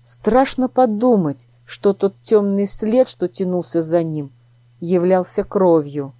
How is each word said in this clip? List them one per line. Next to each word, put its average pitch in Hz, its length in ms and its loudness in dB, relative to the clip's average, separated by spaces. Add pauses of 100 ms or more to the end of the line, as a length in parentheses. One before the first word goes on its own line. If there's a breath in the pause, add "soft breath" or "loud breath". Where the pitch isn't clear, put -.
Страшно 254 640 0
подумать, 214 760 0 (180)
что - 280 -2
тот 196 300 -2
темный 202 440 0
след, 226 420 0
что - 200 -6
тянулся 180 540 -4
за 165 200 0
ним, 151 300 -6 (480)
являлся 180 640 0
кровью. 147 760 0